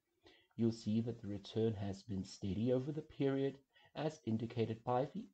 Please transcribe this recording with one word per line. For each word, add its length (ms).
You'll 160
see 300
that 180
the 80
return 460
has 280
been 220
steady 480
over 200
the 100
period, 560
as 300
indicated 600
by 280
the 220